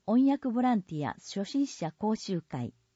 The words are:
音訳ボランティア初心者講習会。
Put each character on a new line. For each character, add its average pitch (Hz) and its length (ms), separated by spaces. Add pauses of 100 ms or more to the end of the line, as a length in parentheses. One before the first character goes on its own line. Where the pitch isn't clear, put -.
音 247 180
訳 277 240
ボ 240 140
ラ 254 100
ン 208 80
テ - 140
ィ 147 120
ア 92 60
初 - 320
心 277 220
者 - 240
講 214 240
習 185 260
会。 123 320 (220)